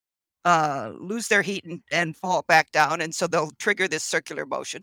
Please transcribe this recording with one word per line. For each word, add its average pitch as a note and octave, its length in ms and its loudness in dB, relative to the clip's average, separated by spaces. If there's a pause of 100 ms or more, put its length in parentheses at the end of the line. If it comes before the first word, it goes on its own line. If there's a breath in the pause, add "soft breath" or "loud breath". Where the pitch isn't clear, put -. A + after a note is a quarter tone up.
(440)
uh, D3+ 540 2
lose G#3 300 -8
their G3+ 140 4
heat G3 220 -6
and, E3 180 -12 (100)
and D#3+ 240 -2
fall F#3 320 0
back D#3+ 240 6
down, D3+ 280 2
and E3 140 -4
so F3+ 120 -2
they'll D#3+ 320 0
trigger G3 300 0
this D#3 160 -4
circular - 420 -4
motion. C3 360 -8